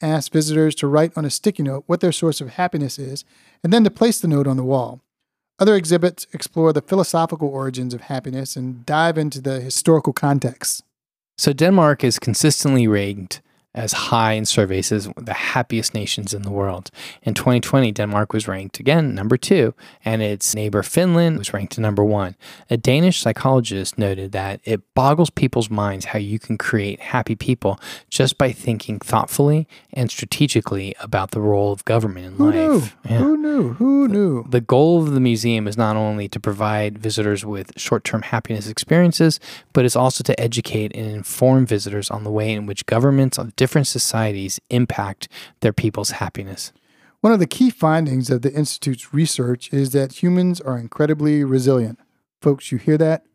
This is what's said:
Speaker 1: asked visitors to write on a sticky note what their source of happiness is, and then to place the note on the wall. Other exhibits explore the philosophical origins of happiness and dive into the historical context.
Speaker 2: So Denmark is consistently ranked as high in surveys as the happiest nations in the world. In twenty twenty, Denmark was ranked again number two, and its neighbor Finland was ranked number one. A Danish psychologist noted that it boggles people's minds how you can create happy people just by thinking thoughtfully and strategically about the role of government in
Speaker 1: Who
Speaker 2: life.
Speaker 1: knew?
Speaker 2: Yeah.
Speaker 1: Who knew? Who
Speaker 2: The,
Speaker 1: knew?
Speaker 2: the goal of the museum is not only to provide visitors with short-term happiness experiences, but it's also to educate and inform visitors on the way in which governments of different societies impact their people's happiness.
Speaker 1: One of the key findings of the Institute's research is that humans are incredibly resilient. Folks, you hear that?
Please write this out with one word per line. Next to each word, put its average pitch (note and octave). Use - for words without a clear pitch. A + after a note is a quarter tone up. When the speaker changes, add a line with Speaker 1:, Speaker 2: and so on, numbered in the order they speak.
Speaker 1:
asked D#3
visitors D#3
to D3
write D#3
on D#3
a C3+
sticky -
note C#3
what F3
their F3
source D#3
of B2+
happiness D3
is, C3+
and F3
then A#3
to G3+
place A#3
the F3
note C#3+
on C3+
the C3
wall. B2+
Other G#3
exhibits E3+
explore D#3+
the D3
philosophical E3
origins B2+
of A#2
happiness C3
and B2+
dive D#3+
into C#3+
the C3+
historical C#3
context. -
Speaker 2:
So D3
Denmark D#3
is A#2+
consistently C3
ranked G2+
as A2+
high A2+
in A2
surveys G2
as G2+
the A#2+
happiest -
nations G#2+
in G2+
the G2
world. G2
In A2
twenty B2
twenty, C3
Denmark G#2
was A2
ranked F#2+
again C#3
number G#2
two, C#3+
and A2+
its G#2
neighbor G#2
Finland E3+
was -
ranked -
number G#2
one. G2+
A A#2
Danish D#3
psychologist A2+
noted G2
that G2
it A2
boggles D3
people's A#2
minds G2+
how A2
you G#2
can A2
create G2+
happy A#2
people G#2
just -
by C3
thinking G#2+
thoughtfully D3
and B2
strategically G2+
about G2
the G#2+
role G2+
of G2+
government G2+
in F#2
Speaker 1:
Who C#4+
Speaker 2:
life. D#4+
Speaker 1:
knew? A#3
Speaker 2:
Yeah. A#2
Speaker 1:
Who D4
knew? C#4+
Who C4+
Speaker 2:
The, G3+
Speaker 1:
knew? E3
Speaker 2:
the B2
goal D#3+
of D3
the C3+
museum A2+
is G#2
not G#2+
only G#2+
to G#2
provide G#2
visitors G#2+
with G#2
short-term -
happiness G#2+
experiences, D#3+
but B2+
it's B2
also B2+
to -
educate A#2
and A2
inform B2+
visitors G2+
on G#2+
the G#2+
way G#2+
in G#2
which G2+
governments C3+
of A#2+
different C#3
societies G#2
impact A2+
their G#2+
people's G#2
happiness. F#2+
Speaker 1:
One A3+
of G#3
the E3
key B3+
findings D3+
of B2
the C#3
Institute's C#3+
research B2+
is C#3
that C3+
humans F3+
are C3
incredibly D3+
resilient. B2+
Folks, C#3+
you C3
hear D3+
that? D#3+